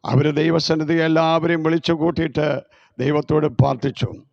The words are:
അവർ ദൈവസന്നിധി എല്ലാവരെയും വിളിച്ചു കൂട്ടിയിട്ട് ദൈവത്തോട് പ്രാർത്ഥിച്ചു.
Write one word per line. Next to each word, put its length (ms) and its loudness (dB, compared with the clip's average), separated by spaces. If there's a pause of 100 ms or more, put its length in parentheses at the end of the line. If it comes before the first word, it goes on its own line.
(120)
അവർ 120 4 (160)
ദൈവസന്നിധി 560 0 (100)
എല്ലാവരെയും 600 2
വിളിച്ചു 340 0
കൂട്ടിയിട്ട് 480 -2 (540)
ദൈവത്തോട് 440 0 (120)
പ്രാർത്ഥിച്ചു. 500 -2 (240)